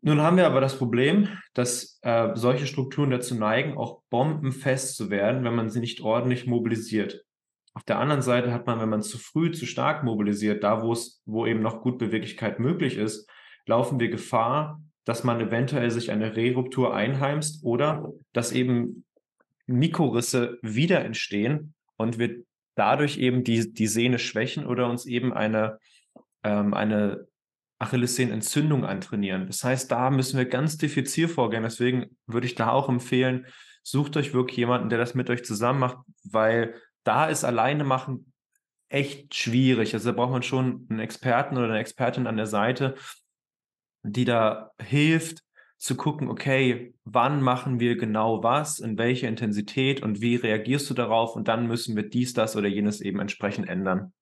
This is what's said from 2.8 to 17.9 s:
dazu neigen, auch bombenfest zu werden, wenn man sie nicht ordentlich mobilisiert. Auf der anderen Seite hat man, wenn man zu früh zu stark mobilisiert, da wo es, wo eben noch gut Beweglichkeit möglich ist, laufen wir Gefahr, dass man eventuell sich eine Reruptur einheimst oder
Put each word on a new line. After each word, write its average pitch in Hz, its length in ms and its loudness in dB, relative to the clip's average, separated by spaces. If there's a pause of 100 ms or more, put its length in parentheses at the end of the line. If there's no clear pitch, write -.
dazu 123 260 -2
neigen, 113 420 0
auch - 320 -8
bombenfest 131 880 -2
zu 104 120 -6
werden, 110 360 0
wenn 117 100 0
man 113 140 0
sie 110 100 -4
nicht 117 220 -6
ordentlich 123 440 0
mobilisiert. 110 800 -2 (500)
Auf - 100 -14
der - 160 0
anderen 139 220 2
Seite 123 300 2
hat 117 160 -4
man, 113 140 0
wenn 110 80 0
man 107 120 0
zu 107 160 -8
früh 165 360 0
zu - 120 -8
stark 143 380 -2
mobilisiert, 104 580 0
da 110 220 2
wo 117 80 2
es, - 340 -6
wo 110 200 -2
eben 110 160 0
noch 107 200 -2
gut 127 180 -2
Beweglichkeit 110 600 -4
möglich 151 380 0
ist, 104 320 -4 (360)
laufen 127 320 2
wir 117 120 2
Gefahr, 123 720 -2 (240)
dass 117 180 -4
man 117 160 0
eventuell 120 500 0
sich 113 220 -2
eine 107 240 -2
Reruptur 127 580 0
einheimst 139 680 -2
oder 143 480 0 (220)